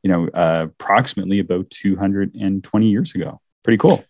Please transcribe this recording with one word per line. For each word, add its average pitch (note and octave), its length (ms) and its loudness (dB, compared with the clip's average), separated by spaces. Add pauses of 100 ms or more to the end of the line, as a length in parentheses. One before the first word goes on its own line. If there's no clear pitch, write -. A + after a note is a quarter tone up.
you G2 80 0
know, E2+ 240 0
uh, E2 340 0
approximately G2+ 680 -2
about F#2 320 -4
two G2 240 -2
hundred G2 400 -2
and G2 300 -4
twenty A2 240 2
years G#2+ 260 0
ago. - 260 -8 (220)
Pretty A2+ 160 2
cool. - 320 4